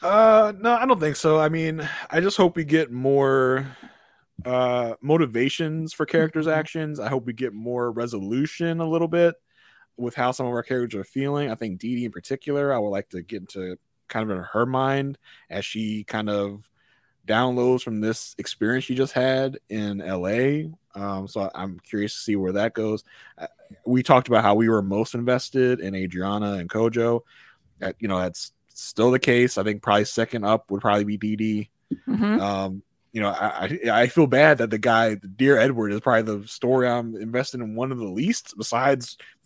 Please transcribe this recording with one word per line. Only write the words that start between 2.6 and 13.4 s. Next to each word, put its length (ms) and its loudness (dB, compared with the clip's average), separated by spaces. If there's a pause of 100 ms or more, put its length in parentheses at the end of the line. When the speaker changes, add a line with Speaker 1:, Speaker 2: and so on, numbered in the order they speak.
Speaker 1:
get 280 2
more, 760 2 (800)
uh, 560 0
motivations 920 0
for 120 -4
characters' 420 0
Speaker 2:
Mm-hmm. 120 2
Speaker 1:
actions. 400 -6
I 100 -6
hope 160 -4
we 80 -6
get 200 -6
more 380 -4
resolution 880 -4
a 100 -4
little 200 0
bit 260 2 (640)
with 180 -6
how 160 0
some 140 -4
of 80 -2
our 100 -2
characters 360 -4
are 40 -6
feeling. 480 -4
I 40 -6
think 240 -6
Dee 160 -6
Dee 100 -4
in 60 -6
particular, 600 -4
I 60 0
would 100 -2
like 200 -6
to 120 -10
get 200 -12